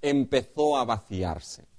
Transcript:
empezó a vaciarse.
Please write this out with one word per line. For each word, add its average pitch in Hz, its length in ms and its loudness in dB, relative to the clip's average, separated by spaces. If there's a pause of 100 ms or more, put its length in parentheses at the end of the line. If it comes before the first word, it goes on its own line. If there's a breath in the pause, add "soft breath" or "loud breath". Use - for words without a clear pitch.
empezó 143 760 2
a 127 80 2
vaciarse. 92 800 -4 (140)